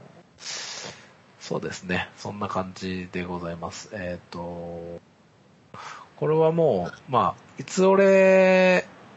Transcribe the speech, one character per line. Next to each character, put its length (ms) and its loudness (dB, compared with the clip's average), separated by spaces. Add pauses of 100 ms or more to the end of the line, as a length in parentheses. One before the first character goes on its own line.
(400)
ー、 540 -12 (460)
そ 200 -6
う 20 -12
で 100 -8
す 120 -14
ね。 340 -4
そ 140 -12
ん 80 -10
な 80 -6
感 280 -6
じ 360 -8
で 120 -6
ご 160 -8
ざ 120 -10
い 40 -10
ま 160 -12
す。 220 -16
え 260 -8
っ 120 -20
と、 680 -12 (1160)
こ 100 -4
れ 60 2
は 180 4
も 400 2
う、 40 -16 (160)
ま 260 2
あ、 40 -20 (180)
い 40 -8
つ 220 0
俺、 1000 6 (300)